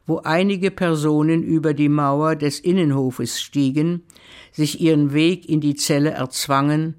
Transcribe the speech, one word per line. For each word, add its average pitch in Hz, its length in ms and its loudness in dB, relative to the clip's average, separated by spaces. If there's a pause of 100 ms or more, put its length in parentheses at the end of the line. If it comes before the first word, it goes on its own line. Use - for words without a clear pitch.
wo 160 100 -2
einige 185 520 0
Personen 156 720 0
über 156 320 0
die 147 140 2
Mauer 147 480 0
des 147 240 -4
Innenhofes 135 840 -2
stiegen, 151 600 -2 (480)
sich 151 280 -4
ihren 147 320 4
Weg 165 360 0
in 156 120 0
die 143 140 0
Zelle 147 380 0
erzwangen 147 880 -2